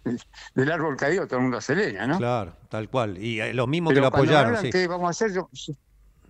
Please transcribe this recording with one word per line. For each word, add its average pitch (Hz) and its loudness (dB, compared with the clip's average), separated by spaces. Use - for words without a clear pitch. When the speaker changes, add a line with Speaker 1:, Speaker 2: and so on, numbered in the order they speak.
Speaker 1:
del 135 2
árbol 160 -2
caído 156 0
todo 131 -2
el 127 2
mundo 123 0
hace 123 -2
leña, 123 -2
¿no? 156 0
Speaker 2:
Claro, 120 -2
tal 107 -6
cual. 104 -2
Y, 110 -4
eh, 113 -4
los 120 0
mismos 160 0
Speaker 1:
Pero 135 6
Speaker 2:
que 135 6
lo 131 4
Speaker 1:
cuando 135 4
Speaker 2:
apoyaron, 143 4
Speaker 1:
hablan - -2
Speaker 2:
sí. - -2
Speaker 1:
que 185 2
vamos 175 -2
a 175 0
hacer, 208 -2
yo, 180 -4
sí, - -12